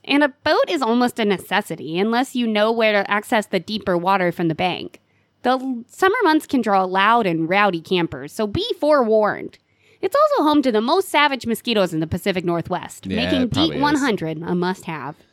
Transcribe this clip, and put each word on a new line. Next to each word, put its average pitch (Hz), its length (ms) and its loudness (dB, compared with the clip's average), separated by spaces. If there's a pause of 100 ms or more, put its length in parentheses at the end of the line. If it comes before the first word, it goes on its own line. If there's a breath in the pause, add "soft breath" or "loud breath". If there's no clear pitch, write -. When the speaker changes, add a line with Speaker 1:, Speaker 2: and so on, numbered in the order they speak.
Speaker 1:
and 285 180 2
a 285 60 4
boat 359 400 0
is 311 140 -2
almost 240 360 0
a 220 60 0
necessity 170 720 -2
unless 233 380 0
you 240 100 -2
know 214 260 2
where 226 220 2
to 196 160 0
access 208 380 0
the 190 120 -2
deeper 190 380 -4
water 180 340 2
from 170 180 -2
the 156 60 -2
bank. - 440 -6 (420)
The 247 80 0
l-, 254 380 -2
summer 381 360 0
months 311 240 2
can 262 140 0
draw 196 240 2
loud 202 400 4
and 165 240 0
rowdy 190 320 2
campers, 160 500 -4
so 220 160 -4
be 320 180 -4 (140)
forewarned. 220 800 2 (440 soft breath)
It's 392 140 -2
also 571 280 2
home 302 200 4
to 262 80 0
the 214 100 0
most 330 280 0
savage 285 360 0
mosquitoes 208 480 -2
in 156 80 -2
the 160 60 -4
Pacific 185 380 -2
Northwest, 170 600 -6
Speaker 2:
Yeah, 208 180 -2
Speaker 1:
making - 200 0
Speaker 2:
it 220 80 -2
probably 302 200 0
Speaker 1:
DEET - 60 -6
Speaker 2:
is. 262 40 -4
Speaker 1:
one 294 140 2
hundred 190 460 -2
a 180 140 -4
must-have. 170 600 -4 (180)